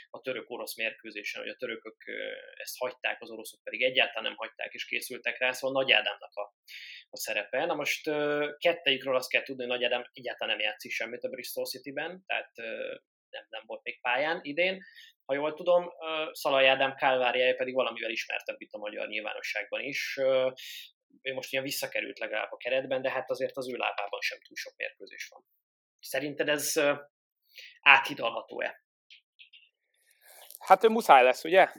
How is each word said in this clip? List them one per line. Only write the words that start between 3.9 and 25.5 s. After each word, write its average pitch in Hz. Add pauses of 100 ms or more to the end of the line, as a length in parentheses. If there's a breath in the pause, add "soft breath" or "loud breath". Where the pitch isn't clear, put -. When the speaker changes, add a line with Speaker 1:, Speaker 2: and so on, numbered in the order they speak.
Speaker 1:
nem 110
hagyták, -
és 123
készültek -
rá, 127
szóval 135
Nagy 123
Ádámnak 104
a, 101 (560 loud breath)
a -
szerepe. 123
Na 175
most, -
ö, 147
kettejükről 135
azt 123
kell 120
tudni, 127
hogy 123
Nagy 123
Ádám 120
egyáltalán 113
nem 107
játszik 107
semmit 117
a 127
Bristol 127
Cityben, 147
tehát, -
ö, 113 (340)
nem, -
nem 110
volt 135
még -
pályán 147
idén, 180 (420 loud breath)
ha 135
jól 151
tudom, 175
ö, 160
Szalai 135
Ádám 131
kálváriája 127
pedig 131
valamivel 117
ismertebb 107
itt 104
a 107
magyar 104
nyilvánosságban 107
is. -
Ö, 131 (720 loud breath)
ő 135
most 127
ilyen 135
visszakerült 113
legalább 107
a -
keretben, 131
de 131
hát 127
azért 127
az 127
ő 117
lábában 104
sem -
túl -
sok -
mérkőzés -
van. - (560)